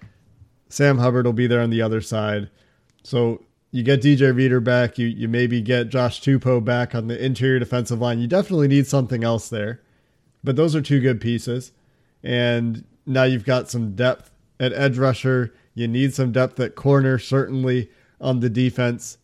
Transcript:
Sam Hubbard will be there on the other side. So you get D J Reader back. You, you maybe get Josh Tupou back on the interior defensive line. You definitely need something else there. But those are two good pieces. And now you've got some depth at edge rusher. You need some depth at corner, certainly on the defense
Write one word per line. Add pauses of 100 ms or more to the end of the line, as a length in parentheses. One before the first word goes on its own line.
(680)
Sam
Hubbard
will
be
there
on
the
other
side. (540)
So (300)
you
get
D
J
Reader
back.
You,
you
maybe
get
Josh
Tupou
back
on
the
interior
defensive
line.
You
definitely
need
something
else
there. (600)
But
those
are
two
good
pieces. (500)
And (200)
now
you've
got
some
depth (280)
at
edge
rusher. (220)
You
need
some
depth
at
corner,
certainly (280)
on
the
defense